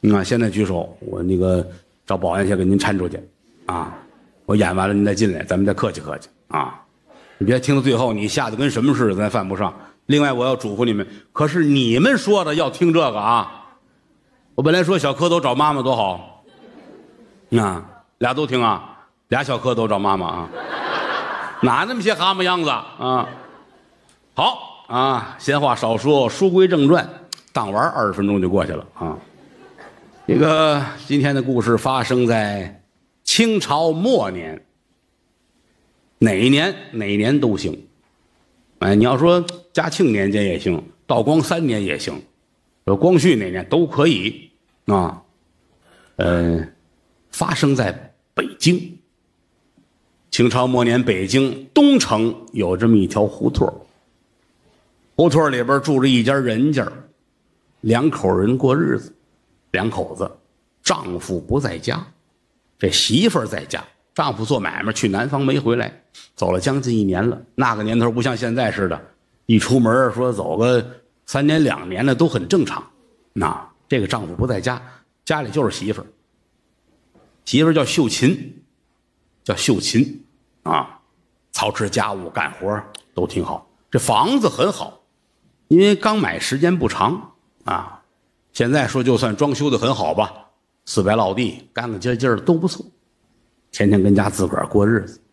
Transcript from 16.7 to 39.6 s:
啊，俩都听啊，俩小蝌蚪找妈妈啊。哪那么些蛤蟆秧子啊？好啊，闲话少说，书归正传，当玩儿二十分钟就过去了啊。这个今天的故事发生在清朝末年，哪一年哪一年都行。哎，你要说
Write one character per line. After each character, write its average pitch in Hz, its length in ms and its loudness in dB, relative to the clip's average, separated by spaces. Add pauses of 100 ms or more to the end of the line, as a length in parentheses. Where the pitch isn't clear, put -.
啊， 92 480 -4 (140)
俩 123 160 0
都 151 100 -2
听 123 160 -2
啊， 107 460 -2 (220)
俩 135 160 0
小 131 120 -4
蝌 127 160 -2
蚪 113 140 0
找 101 140 0
妈 98 160 0
妈 87 100 -4
啊。 85 240 -8 (1120)
哪 127 220 2
那 240 100 -8
么 233 80 -6
些 214 100 2
蛤 185 220 0
蟆 185 80 -2
秧 180 220 0
子 151 40 0
啊？ 127 600 -2 (1040)
好 - 520 -4
啊， 127 520 -2
闲 139 200 -2
话 139 160 2
少 113 220 -2
说， 135 320 2
书 190 220 2
归 185 180 6
正 160 180 4
传， 160 220 4 (460)
当 104 180 -4
玩 107 100 2
儿 156 100 0
二 117 140 0
十 98 60 0
分 101 140 0
钟 101 160 2
就 90 80 0
过 92 160 0
去 90 60 -6
了 76 200 -8
啊。 78 240 -8 (1080)
这 - 120 2
个 151 460 2 (220)
今 143 140 0
天 139 140 0
的 135 80 0
故 123 200 0
事 113 140 2
发 131 260 0
生 123 240 0
在 104 560 -2 (400)
清 220 360 2
朝 160 340 0
末 170 380 0
年， 82 320 -12 (1600)
哪 104 200 2
一 120 120 4
年 156 240 2 (180)
哪 107 180 -6
一 101 60 0
年 120 220 2
都 120 180 0
行。 78 320 -8 (920)
哎， 98 140 4
你 104 100 6
要 131 120 2
说 175 260 4 (300)